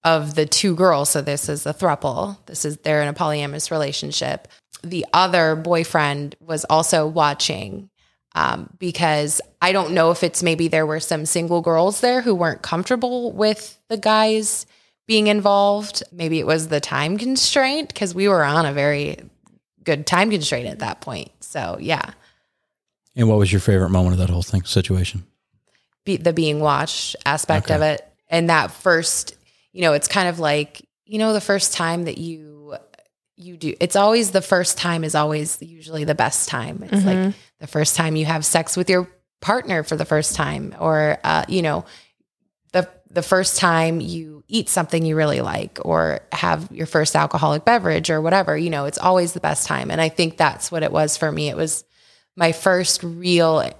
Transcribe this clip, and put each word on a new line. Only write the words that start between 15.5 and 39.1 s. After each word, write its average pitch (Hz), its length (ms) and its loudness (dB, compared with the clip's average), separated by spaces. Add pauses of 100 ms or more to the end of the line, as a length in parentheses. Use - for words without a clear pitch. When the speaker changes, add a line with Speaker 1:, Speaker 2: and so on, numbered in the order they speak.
Speaker 1:
Maybe 165 260 -2
it - 80 -2
was 160 220 0
the 147 120 0
time 151 380 -2
constraint, 262 760 0
'cause 185 200 -4
we 196 140 2
were 175 160 4
on 151 220 2
a 139 60 -2
very 143 460 0 (640)
good 151 240 -2
time 190 240 4
constraint 143 380 -2
at - 120 -12
that - 200 -8
point. 98 300 -12 (100)
So, - 400 -8
yeah. - 300 -4 (1080)
Speaker 2:
And 113 120 4
what 107 100 6
was 98 120 4
your 98 100 4
favorite 92 280 2
moment 90 260 4
of 90 60 2
that 90 100 2
whole 87 120 0
thing, 92 220 -2
situation? 92 600 0 (800)
Speaker 1:
Be-, 196 140 -2
the 165 140 2
being 156 280 0
watched 147 560 0 (100)
aspect 156 440 0
of 151 100 2
Speaker 2:
Okay. 156 140 2
Speaker 1:
it. - 100 -10 (240)
And 170 220 2
that 156 200 4
first, - 640 0 (380)
you 180 80 -12
know, 160 140 4
it's 147 140 0
kind 185 200 2
of 170 100 -4
like, 151 480 -2 (200)
you 214 120 -6
know, 220 140 2
the 208 80 0
first 196 320 0
time 170 320 -2
that - 140 -6
you, 151 580 -12 (600)
you 175 200 -20
do, 160 240 -6
it's 180 160 0
always, 208 360 4
the 190 100 2
first 180 340 0
time 170 280 -2
is 156 100 -4
always 151 480 0
usually 160 420 -10
the - 100 0
best - 360 0
time. 127 320 -6
It's 196 220 2
like 190 120 4
Speaker 3:
Mm-hmm. 190 140 2 (300)
Speaker 1:
the 156 60 -14
first - 300 0
time 160 180 0
you 156 120 0
have 156 180 -2
sex - 320 0
with 180 140 0
your 180 180 2 (320)